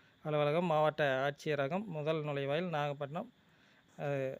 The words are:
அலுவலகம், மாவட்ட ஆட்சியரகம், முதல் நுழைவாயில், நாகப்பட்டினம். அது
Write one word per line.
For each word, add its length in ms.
அலுவலகம், 400
மாவட்ட 380
ஆட்சியரகம், 640
முதல் 400
நுழைவாயில், 440
நாகப்பட்டினம். 640
அது 440